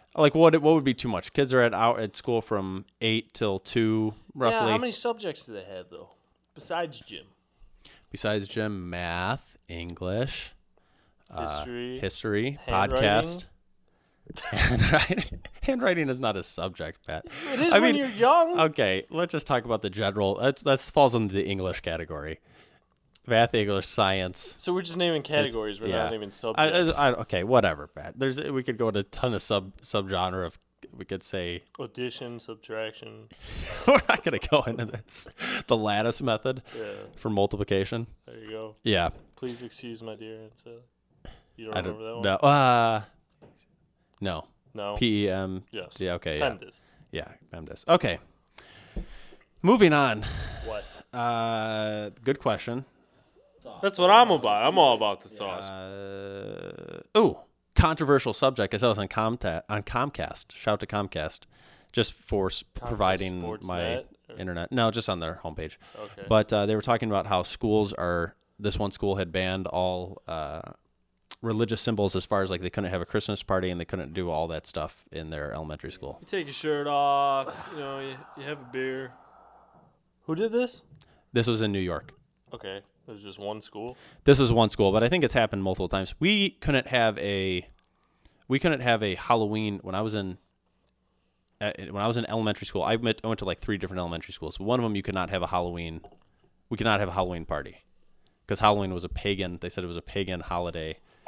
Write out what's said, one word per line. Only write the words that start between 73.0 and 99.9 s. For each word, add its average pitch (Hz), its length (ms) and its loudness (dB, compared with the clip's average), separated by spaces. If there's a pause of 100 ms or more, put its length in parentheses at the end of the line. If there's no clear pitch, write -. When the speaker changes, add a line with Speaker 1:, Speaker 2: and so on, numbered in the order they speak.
Speaker 1:
a 85 40 -6
Christmas - 380 -4
party 92 260 0
and 90 120 -4
they 82 40 -8
couldn't 80 280 -8
do 87 160 -4
all 80 200 -2
that 80 180 -8
stuff - 440 -8
in 78 180 -10
their 73 240 -8
elementary 78 380 -10
school. - 300 -14
Speaker 2:
You - 60 -20
take 185 180 -6
your 139 80 -12
shirt 147 340 -2
off, 139 840 0
you 151 60 -10
know, 139 200 -8
you, 135 160 -10 (220)
you 139 60 -14
have 143 180 -10
a 123 100 -20
beer. 131 400 -6 (1120)
Who 160 100 -4
did 214 180 0
this? 247 300 -2 (500)
Speaker 1:
This 117 140 2
was 113 140 2
in 107 120 0
New 98 60 0
York. 87 340 -4 (400)
Speaker 2:
Okay. 98 280 -12 (240)
It - 60 -18
was 101 100 -16
just 98 180 -16
one 104 200 -8
school? 113 380 -12 (260)
Speaker 1:
This 139 160 10
was 120 140 6
one 113 160 8
school, 98 240 4
but 110 100 4
I 120 60 4
think 165 160 4
it's - 80 0
happened 107 280 2
multiple 92 280 -2
times. 95 320 -4
We 175 300 4
couldn't - 360 -2
have 113 300 2
a, 95 500 -2 (800)
we 135 120 0
couldn't 156 200 2
have 120 240 2
a 95 120 0
Halloween 107 680 0
when 95 120 -8
I 98 60 0
was 110 120 -2
in, 95 240 -4 (1200)
uh, 104 120 -2 (180)
when 101 120 -6
I 107 60 2
was 117 80 0
in 120 140 -2
elementary 107 360 -2
school. - 180 -4
I 110 120 2
went, 113 260 -2
I 110 60 -6
went 110 120 -2
to, 101 60 -8
like, 92 140 -4
three 104 180 -2
different 92 220 -6
elementary 85 340 -6
schools. - 240 -10
One 113 220 0
of 120 60 0
them, 107 100 -2
you 98 80 -4
could 101 120 -6
not 87 160 -2
have 95 100 -2
a 85 60 -2
Halloween, 87 520 -4 (680)
we 113 80 -4
could 110 80 -2
not 104 160 2
have 95 80 -2
a 85 40 -6
Halloween 90 320 -2
party 85 380 -8 (640)
'cause 101 120 -2
Halloween 104 340 4
was 87 120 -6
a 90 40 -10
pagan, 95 520 -4
they 90 80 -8
said 92 140 -8
it 90 40 -6
was 85 100 -8